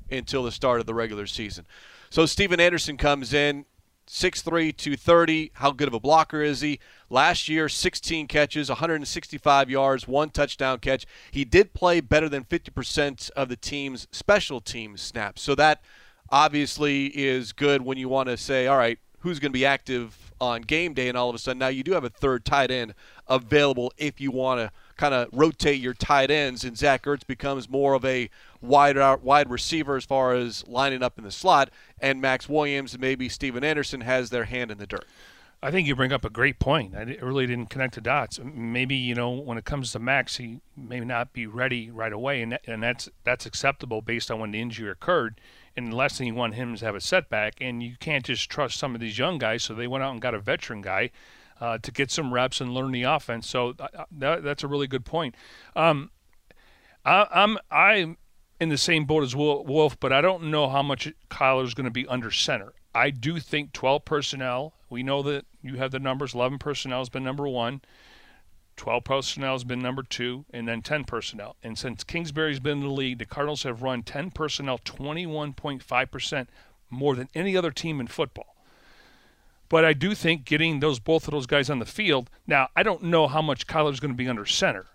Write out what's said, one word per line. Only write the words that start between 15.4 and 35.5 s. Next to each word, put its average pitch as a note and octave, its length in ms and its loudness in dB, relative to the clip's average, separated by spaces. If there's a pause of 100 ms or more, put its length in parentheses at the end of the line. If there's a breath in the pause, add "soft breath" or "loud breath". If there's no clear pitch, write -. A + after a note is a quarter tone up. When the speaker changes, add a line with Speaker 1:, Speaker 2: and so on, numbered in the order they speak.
Speaker 1:
So C#3+ 100 0
that D3+ 300 4 (480 soft breath)
obviously C#3+ 720 2 (100)
is C3 380 -2
good C#3+ 300 4
when C3 160 -4
you C3 100 -4
wanna B2+ 260 0
say, B2+ 300 0
all C3+ 140 4
right, A#2 180 2 (220)
who's E3+ 180 -4
gonna C#3 140 -2
be B2+ 120 0
active B2+ 800 -2
on A#2 220 -2
game D#3+ 280 0
day? B2+ 160 -2
And B2 80 -2
all B2 140 0
of A#2 60 -4
a - 20 -8
sudden, B2+ 220 -6
now C3 80 2
you C3 160 -2
do E3+ 80 0
have E3 120 2
a A#2+ 60 -2
third C3 340 0
tight C#3 280 2
end A#2+ 240 -4 (320 soft breath)
available C3 720 4
if D3 200 -4
you C3+ 120 -4
wanna B2+ 400 0 (260 soft breath)
kinda C3 340 2
rotate D3 480 4
your B2 140 -2
tight C3+ 380 4
ends, C3 320 0
and A#2+ 120 -8
Zach C3+ 280 2
Ertz C#3+ 240 -2
becomes C3 420 -4
more C#3 240 4
of B2+ 100 4
a B2+ 280 0 (280 soft breath)
wide, C#3 380 8
uh, C3+ 240 8
wide C3+ 300 6
receiver C#3 460 -2
as B2 60 -6
far C3 300 2
as A#2+ 340 -2
lining B2+ 360 0
up B2 160 -2
in A2+ 40 -14
the G2+ 80 -12
slot, D#3 380 6 (300 soft breath)
and C3+ 200 0
Max C3 300 0
Williams C#3+ 460 0
and B2+ 60 -12
maybe C3 280 0
Steven B2+ 340 -6
Anderson D3 380 -2
has B2 300 0
their A#2+ 140 -2
hand A#2+ 260 -6
in G#2 80 -12
the G2+ 80 -12
dirt. G2+ 180 -8 (560 soft breath)